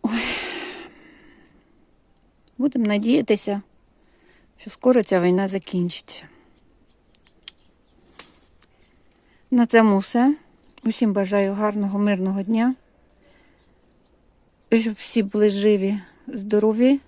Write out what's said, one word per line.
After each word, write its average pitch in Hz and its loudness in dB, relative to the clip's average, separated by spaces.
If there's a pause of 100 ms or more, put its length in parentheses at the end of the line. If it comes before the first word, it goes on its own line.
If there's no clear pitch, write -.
Ой. 220 -4 (2500)
Будемо 247 0
надіятися, 208 0 (920)
що - -20
скоро 247 2
ця 185 0
війна 180 2
закінчиться. - -6 (3250)
На 240 4
цьому 220 4
все. 247 2 (480)
Усім 220 0
бажаю 196 0
гарного, 202 -2
мирного 196 0
дня. 226 0 (2000)
Щоб 226 2
всі - -4
були 208 2
живі, 202 0 (260)
здорові. 214 0